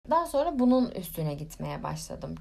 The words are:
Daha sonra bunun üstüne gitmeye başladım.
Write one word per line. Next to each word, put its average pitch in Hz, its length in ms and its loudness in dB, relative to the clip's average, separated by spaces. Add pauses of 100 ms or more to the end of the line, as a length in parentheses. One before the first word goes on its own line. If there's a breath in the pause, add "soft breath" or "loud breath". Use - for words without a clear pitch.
(100)
Daha 330 160 4
sonra 302 320 0
bunun 247 320 6
üstüne 160 440 -4
gitmeye 151 480 -8
başladım. - 580 -8